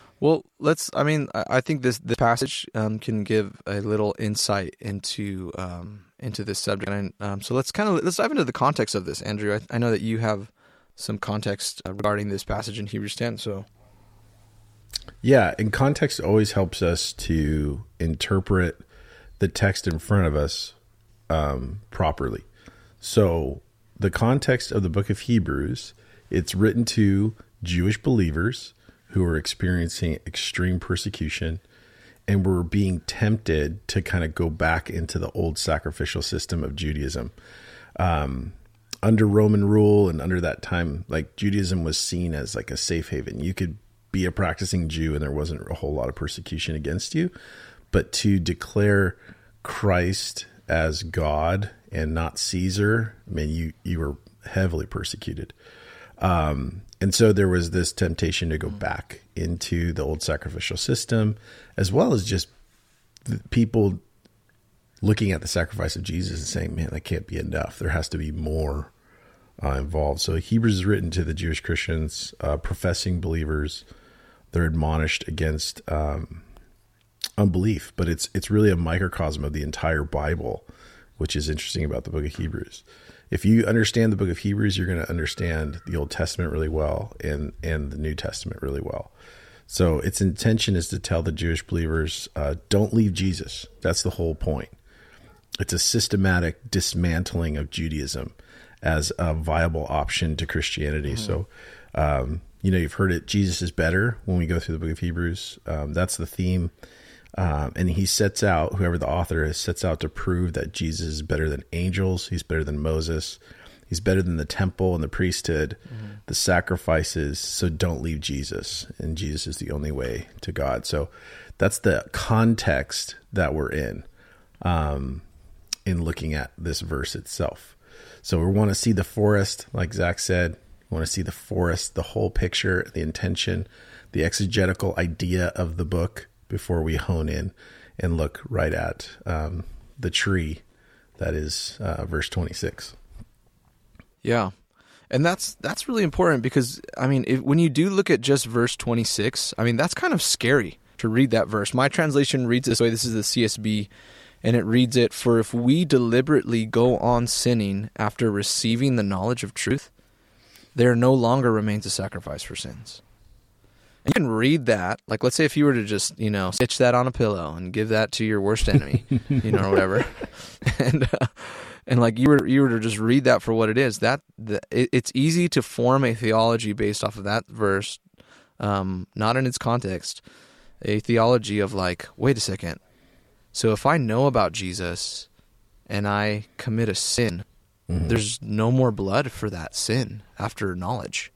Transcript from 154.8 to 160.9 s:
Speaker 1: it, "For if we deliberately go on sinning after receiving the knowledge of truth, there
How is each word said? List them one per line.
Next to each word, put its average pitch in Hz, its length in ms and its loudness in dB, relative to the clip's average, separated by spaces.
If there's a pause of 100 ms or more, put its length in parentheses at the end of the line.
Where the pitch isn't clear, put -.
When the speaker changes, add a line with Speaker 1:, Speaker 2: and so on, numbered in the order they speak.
Speaker 1:
it, 120 160 6
"For 117 240 4
if - 160 2
we 131 320 4
deliberately 123 800 4
go 117 320 4
on 120 300 2
sinning 107 680 0
after 110 360 0
receiving 117 640 0
the 110 80 2
knowledge 98 400 -2
of 98 100 -8
truth, - 380 -4 (840)
there 120 200 6